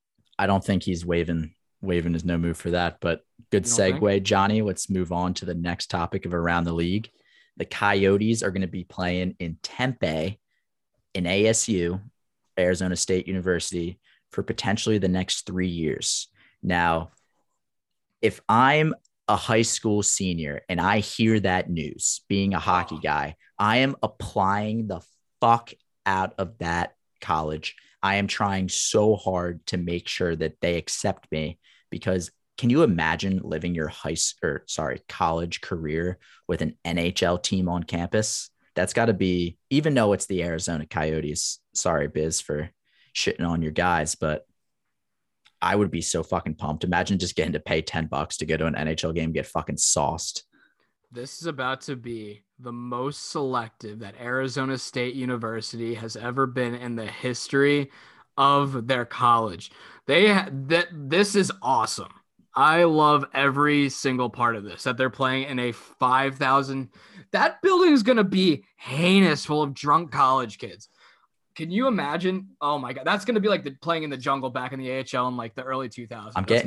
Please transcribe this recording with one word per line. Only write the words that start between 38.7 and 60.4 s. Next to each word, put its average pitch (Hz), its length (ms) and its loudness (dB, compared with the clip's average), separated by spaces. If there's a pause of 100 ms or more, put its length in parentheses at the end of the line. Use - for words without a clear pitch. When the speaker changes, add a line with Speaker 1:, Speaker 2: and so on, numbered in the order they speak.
Speaker 1:
That's 90 180 0
gotta 113 220 2
be, 90 440 0 (120)
even 151 240 2
though 110 180 4
it's 95 140 -2
the 90 160 -2
Arizona 82 440 -4
Coyotes, 78 760 -4 (120)
sorry, 78 360 0
Biz, 78 320 -2
for 76 300 -6 (440)
shitting - 340 -2
on 82 140 0
your 78 100 -4
guys, 85 440 0
but 76 280 -2 (1160)
I 90 120 4
would 104 160 4
be 82 120 -2
so 82 200 -2
fucking 80 320 -4
pumped. 78 300 -4
Imagine 90 340 2
just 87 180 -4
getting 80 180 0
to 76 60 -4
pay 80 220 -2
ten 80 240 -4
bucks 73 320 -4
to - 80 -6
go 80 100 0
to 80 100 0
an 78 100 -2
N 78 120 -4
H 78 160 -4
L 82 80 -4
game, 80 200 -2
get 71 140 -4
fucking 78 300 -6
sauced. - 680 -2 (640)
Speaker 2:
This 123 300 -14
is 165 60 -10
about 131 360 -4
to 139 140 -8
be 110 460 -12 (180)
the 123 120 -12
most 123 580 -8
selective 117 720 -6
that 98 200 -14
Arizona 131 560 -2
State 123 380 -6
University 117 800 -6
has 113 220 -10
ever 120 300 -2
been 123 280 -2
in 123 220 -8
the 110 100 -6
history 139 840 0 (460)
of 139 520 2
their 123 180 0
college. 117 640 2 (360)
They 185 260 6
ha-, 196 160 2 (180)